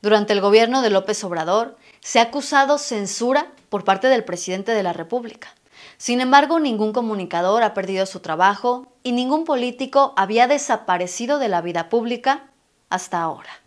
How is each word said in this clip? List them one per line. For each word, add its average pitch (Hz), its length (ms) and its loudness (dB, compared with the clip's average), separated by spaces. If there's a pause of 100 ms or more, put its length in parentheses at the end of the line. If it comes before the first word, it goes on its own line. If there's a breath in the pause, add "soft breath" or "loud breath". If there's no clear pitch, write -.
Durante 208 300 4
el 202 80 2
gobierno 226 420 4
de 220 80 2
López 196 340 0
Obrador, 175 540 -2 (220 soft breath)
se - 180 0
ha 233 60 6
acusado 277 540 0
censura 240 760 -4 (180)
por 196 140 -4
parte 196 240 2
del 240 160 2
presidente 185 480 -6
de 214 100 0
la 175 100 -2
República. 170 640 -8 (420 loud breath)
Sin 240 240 -2
embargo, 285 380 4
ningún 214 340 0
comunicador 202 720 0
ha 214 100 0
perdido 190 320 -2
su 190 160 -12
trabajo 196 720 -2 (100)
y 254 100 -4
ningún 254 320 -2
político 262 720 0
había 220 320 2
desaparecido 233 920 -2
de 254 100 -2
la 175 120 0
vida 170 280 -6
pública 240 600 -2 (400)
hasta 180 320 -4
ahora. 156 280 -8 (160)